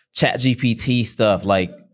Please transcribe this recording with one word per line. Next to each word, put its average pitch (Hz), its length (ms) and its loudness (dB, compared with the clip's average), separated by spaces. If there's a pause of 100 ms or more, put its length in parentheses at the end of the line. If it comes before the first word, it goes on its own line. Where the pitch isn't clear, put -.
(140)
Chat - 240 0
G 127 160 2
P 120 220 -2
T 123 280 0
stuff, 101 400 0
like, 95 280 0 (220)